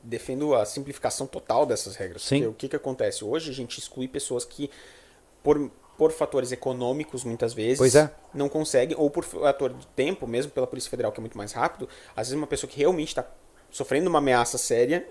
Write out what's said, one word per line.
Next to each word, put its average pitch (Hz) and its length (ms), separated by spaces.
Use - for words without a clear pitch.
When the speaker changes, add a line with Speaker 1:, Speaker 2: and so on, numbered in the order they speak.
Speaker 1:
defendo 131 520
a 110 100
simplificação 135 600
total 131 400
dessas 123 300
regras, 92 260
Speaker 2:
Sim. 139 160
Speaker 1:
porque 120 100
o 110 60
que 135 140
que 156 80
acontece? 127 480
Hoje 151 260
a 127 40
gente 127 240
exclui 131 300
pessoas 127 360
que, - 260
por, 147 280
por 156 140
fatores 135 380
econômicos, 127 760
muitas 117 280
vezes, 113 260
Speaker 2:
Pois 127 160
é. 151 160
Speaker 1:
não 143 160
conseguem, 151 500
ou 147 120
por 165 140
fator 139 480
de 131 160
tempo, 143 380
mesmo 127 240
pela 127 160
Polícia 127 240
Federal, 107 220
que - 80
é - 20
muito 113 140
mais 101 160
rápido, 123 360
às 117 120
vezes 131 100
uma 151 80
pessoa - 240
que - 80
realmente 160 360
tá 147 100
sofrendo 147 380
uma 160 120
ameaça 123 360
séria, 127 540